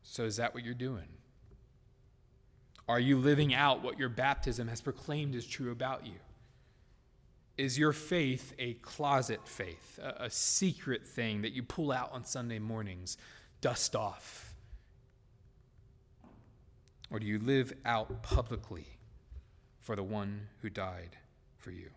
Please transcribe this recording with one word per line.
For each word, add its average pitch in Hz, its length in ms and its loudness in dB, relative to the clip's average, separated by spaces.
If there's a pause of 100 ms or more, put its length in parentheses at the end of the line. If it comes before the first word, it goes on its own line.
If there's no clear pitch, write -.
So - 200 -6
is 107 140 0
that 117 160 0
what 123 100 -10
you're 120 100 -4
doing? 123 340 -4 (1800)
Are 120 120 4
you 131 180 8
living 143 360 8
out 135 300 6
what 123 160 -2
your 131 100 2
baptism 123 600 2
has 117 100 -4
proclaimed 147 560 -4
is 120 100 -6
true 123 260 -4
about 127 340 -4
you? 104 80 -10 (1400)
Is 135 200 0
your 151 140 6
faith 143 680 0
a 120 180 -4
closet 131 680 0
faith, - 580 -10
a, 135 240 -8
a 113 40 -4
secret - 760 2
thing 110 360 -2
that 113 100 -2
you 127 120 -6
pull 147 280 -2
out 127 220 -2
on 120 100 -8
Sunday 117 360 -4
mornings, 104 580 -6 (420)
dust - 360 0
off? - 580 -4 (2500)
Or 110 80 -2
do 110 60 -4
you 104 140 2
live 131 340 4 (120)
out 113 380 0
publicly 110 640 -2 (960)
for 110 140 -4
the 98 80 -2
one 104 440 -4 (140)
who 110 80 -4
died 90 480 -6 (400)
for - 140 -14
you? 90 260 -14